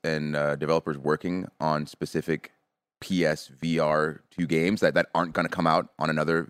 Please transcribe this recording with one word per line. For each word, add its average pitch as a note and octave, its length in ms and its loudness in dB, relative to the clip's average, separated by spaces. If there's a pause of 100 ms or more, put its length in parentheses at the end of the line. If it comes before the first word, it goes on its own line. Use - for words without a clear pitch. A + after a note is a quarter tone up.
and, D2+ 320 -2
uh, D2 220 0
developers D#2 420 0
working F2 480 -2 (140)
on D2+ 260 0
specific - 640 -4 (500)
P F#2 240 0
S D2+ 240 0
V D#2+ 300 -2
R D#2 440 0 (100)
two F2 160 -2
games E2+ 320 2
that, D2 140 4
that E2+ 200 4
aren't E2+ 180 0
gonna E2 160 0
come E2+ 200 -2
out D#2+ 220 2 (100)
on D#2 100 0
another D#2+ 400 0